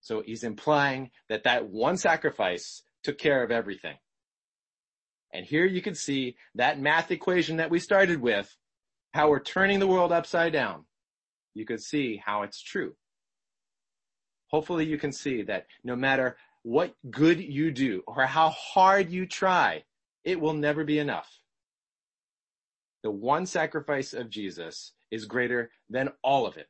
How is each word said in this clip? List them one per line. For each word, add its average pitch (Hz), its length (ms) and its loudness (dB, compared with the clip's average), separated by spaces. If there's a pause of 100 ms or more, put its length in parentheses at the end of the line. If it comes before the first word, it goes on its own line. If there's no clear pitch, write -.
So 110 200 -4
he's 113 220 -10
implying 131 680 0 (180)
that 107 160 -4
that 120 240 2
one 110 280 0
sacrifice 113 840 0 (200)
took - 160 -4
care 139 240 2
of 110 80 -2
everything. 98 460 -4 (1400)
And - 140 -12
here 156 180 0
you 185 160 2
can 185 140 -6
see 131 420 -6 (180)
that 139 260 0
math 156 300 2
equation 165 480 0
that 160 120 0
we 170 80 2
started 185 420 4
with, 110 340 0 (580)
how 151 180 4
we're 139 120 4
turning 196 360 2
the 196 80 4
world 180 240 4
upside 170 420 0
down. 101 340 -2 (680)
You 107 120 -10
can 113 120 -6
see 127 460 -4
how 104 180 -2
it's - 200 -10
true. 135 340 -8 (1500)
Hopefully 156 380 0
you 151 120 -4
can 143 140 -6
see 131 300 -6
that 95 240 -6 (180)
no 123 120 -4
matter 131 400 0 (260)
what 139 320 0 (160)
good 160 300 4
you 151 300 -2
do 123 360 -2
or 113 200 0
how 156 220 4
hard 190 640 4
you 185 160 -4
try, 160 580 2 (400)
it 180 160 -2
will 156 140 0
never 147 300 0
be 151 140 0
enough. 139 300 -4 (1700)
The 110 80 -2
one 127 360 0
sacrifice 151 680 -4
of 117 180 -10
Jesus 87 640 -12 (180)
is 110 160 -8
greater 120 440 -2 (180)
than 131 220 -2 (120)
all 135 240 2
of - 100 -8
it. 76 140 -18